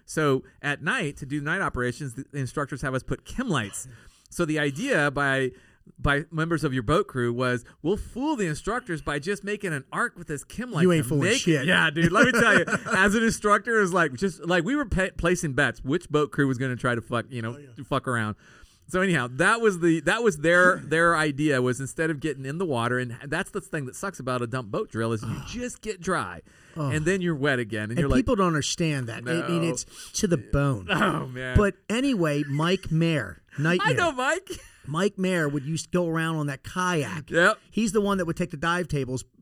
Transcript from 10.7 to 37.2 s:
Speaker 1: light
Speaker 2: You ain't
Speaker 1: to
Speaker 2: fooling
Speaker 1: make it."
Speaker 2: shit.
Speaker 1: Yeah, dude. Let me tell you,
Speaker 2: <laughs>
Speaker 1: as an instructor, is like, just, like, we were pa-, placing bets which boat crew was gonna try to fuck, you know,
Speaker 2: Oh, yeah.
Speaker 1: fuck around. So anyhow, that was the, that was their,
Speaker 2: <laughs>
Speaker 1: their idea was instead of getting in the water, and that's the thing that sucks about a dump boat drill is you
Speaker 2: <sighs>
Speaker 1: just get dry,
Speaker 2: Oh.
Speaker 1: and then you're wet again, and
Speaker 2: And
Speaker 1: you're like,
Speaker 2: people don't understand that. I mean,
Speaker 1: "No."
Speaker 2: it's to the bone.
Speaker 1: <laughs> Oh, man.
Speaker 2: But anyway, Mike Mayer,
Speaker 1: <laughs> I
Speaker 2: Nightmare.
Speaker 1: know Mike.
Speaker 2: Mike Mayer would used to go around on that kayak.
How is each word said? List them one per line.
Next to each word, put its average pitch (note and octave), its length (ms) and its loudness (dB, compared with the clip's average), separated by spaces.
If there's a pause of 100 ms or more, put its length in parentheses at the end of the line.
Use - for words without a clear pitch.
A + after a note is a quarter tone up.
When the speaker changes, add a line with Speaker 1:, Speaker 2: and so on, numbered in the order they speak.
Speaker 1:
light E3 120 2
Speaker 2:
You F3+ 100 6
ain't D#3 120 4
Speaker 1:
to B2 40 -6
Speaker 2:
fooling C#3+ 160 2
Speaker 1:
make A3 100 4
it." C4+ 40 0
Speaker 2:
shit. D3+ 260 2
Speaker 1:
Yeah, E3+ 240 4
dude. E3 220 2
Let A3+ 220 6
me A#3 60 2
tell G#3+ 200 6
you, E3 60 2 (140)
Speaker 2:
<laughs> A3 160 -4
Speaker 1:
as G3 200 4
an A#3 80 2
instructor, G#3 580 2
is F3+ 120 0
like, E3 200 2
just, D#3+ 320 -4
like, E3+ 200 2
we C4 100 0
were D4 100 0
pa-, F#3+ 320 0
placing E3+ 360 0
bets B2 300 0
which C3+ 260 -2
boat D3 220 2
crew C#3+ 160 2
was C3 100 0
gonna B2+ 200 -4
try A#2+ 180 0
to A2+ 60 -2
fuck, A#2 280 -4
you B2 120 -8
know, A#2+ 140 -8
Speaker 2:
Oh, - 20 -16
yeah. C3+ 280 -18
Speaker 1:
fuck C3+ 220 -2
around. A2 280 -2 (540)
So F#3 120 0
anyhow, D#3+ 300 2
that F#3+ 280 2
was G#3 200 2
the, E3 220 4
that G#3 220 0
was F3+ 140 4
their, F3+ 400 6
Speaker 2:
<laughs> C3 80 -12
Speaker 1:
their E3 300 2
idea D3 460 2
was B2+ 200 0
instead D#3+ 280 -2
of D3+ 120 -4
getting C3+ 240 -4
in C#3+ 120 -8
the F#3+ 80 -2
water, B2 340 0
and A#2+ 260 -6
that's D#3 260 -6
the G3+ 100 -6
thing D3+ 240 -6
that B2 100 -12
sucks G3 240 -8
about B2+ 220 -2
a A#2+ 60 -2
dump A#2+ 240 -6
boat - 200 -4
drill A2+ 220 -2
is G#2+ 100 -4
you A2 160 -6
Speaker 2:
<sighs> C3+ 80 -10
Speaker 1:
just B3 340 -8
get F#3+ 200 -10
dry, A#2+ 400 -4 (340)
Speaker 2:
Oh. D3 140 -2
Speaker 1:
and D3+ 160 0
then F#3 160 2
you're F3 140 2
wet C3+ 240 2
again, G#2+ 240 -4
and G#2+ 100 -6
Speaker 2:
And B2+ 60 0
Speaker 1:
you're C#3 100 2
like, C3 100 4
Speaker 2:
people B3 160 2
don't F#3+ 120 4
understand D3 600 0
that. A2 120 -10
I - 20 -12 (260)
mean, E3+ 160 0
Speaker 1:
"No." E3 60 2
Speaker 2:
it's - 160 -4 (300)
to G#3+ 120 2
the E3+ 100 4
bone. C3+ 520 0
Speaker 1:
<laughs> - 20 -4
Oh, - 360 2
man. B2+ 300 -2
Speaker 2:
But G3+ 180 4 (140)
anyway, G3 540 2
Mike D#3 480 0
Mayer, D#3 580 0
Speaker 1:
<laughs> - 80 -12
I C#3 40 -2
Speaker 2:
Nightmare. F4+ 340 2
Speaker 1:
know E4+ 160 2
Mike. C#4+ 380 -2 (400)
Speaker 2:
Mike F3+ 280 0
Mayer F3+ 320 0
would C#3+ 160 -4
used D#3+ 200 -4
to - 60 -20
go F3+ 160 2
around D#3+ 300 0
on D3 100 -2
that C#3 160 -6
kayak. D#3+ 640 -2